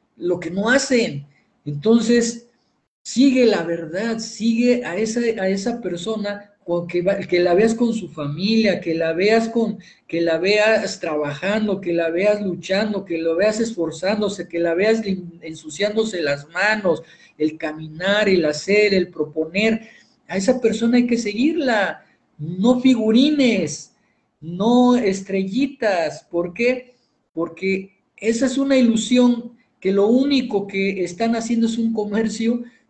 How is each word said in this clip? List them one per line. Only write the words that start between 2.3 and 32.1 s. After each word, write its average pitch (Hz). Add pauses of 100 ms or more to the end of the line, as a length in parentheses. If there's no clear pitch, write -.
sigue 254
la 190
verdad, 170
sigue 240
a 170
esa, 220
a 214
esa 196
persona 202 (100)
con 170
que 175
va, 196
que 180
la 175
veas 220
con 233
su 180
familia, 185
que 165
la 165
veas 220
con, 226 (300)
que 170
la 165
veas 208
trabajando, 185
que 175
la 165
veas 202
luchando, 202
que 165
lo 165
veas 214
esforzándose, 190
que 170
la 170
veas 214
lim-, 175
ensuciándose 185
las 143
manos, 190 (340)
el 156
caminar, 160
el 180
hacer, 196
el 180
proponer. 170 (400)
A 180
esa 247
persona 233
hay 247
que 240
seguirla, 226 (320)
no 185
figurines, 233 (460)
no 233
estrellitas. 190
¿Por 170
qué? 247 (400)
Porque 190 (180)
esa 233
es 254
una 269
ilusión 240 (240)
que 190
lo 196
único 247
que 196
están 226
haciendo 226
es 220
un 226
comercio 220 (260)